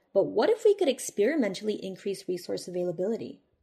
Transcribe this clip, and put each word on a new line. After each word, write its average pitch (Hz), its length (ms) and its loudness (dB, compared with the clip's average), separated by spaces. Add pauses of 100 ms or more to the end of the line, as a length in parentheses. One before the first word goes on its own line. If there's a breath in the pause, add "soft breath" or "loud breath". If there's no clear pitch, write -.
(140 soft breath)
but 196 80 6
what 240 280 2
if 466 140 2
we 403 120 6
could 330 120 2
experimentally 214 960 0
increase 190 440 -8
resource 180 400 -6
availability? 180 720 -4 (220)